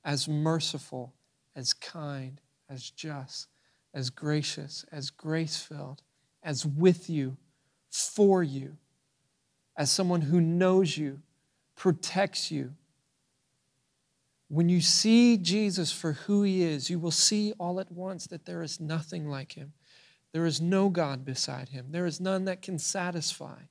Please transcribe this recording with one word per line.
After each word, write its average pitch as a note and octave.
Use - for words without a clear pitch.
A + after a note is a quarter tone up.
as C#3+
merciful, D3+
as C3
kind, C#3+
as C3
just, C#3+
as C3
gracious, D3+
as C#3+
grace-filled, D#3
as D3+
with E3+
you, C3+
for G3
you, C#3
as C#3+
someone F3+
who D#3+
knows F3
you, C#3+
protects -
you. C#3
When E3
you F3
see A#3
Jesus F#3
for D#3+
who G3+
he F#3+
is, D3+
you F3
will E3
see G#3
all F3+
at F#3+
once F#3
that -
there F3
is D#3
nothing D#3+
like C#3
him. D3+
There E3
is D3
no F#3+
God C#3+
beside C3+
him. B2+
There F3
is E3
none F#3+
that F#3
can F#3
satisfy. D#3+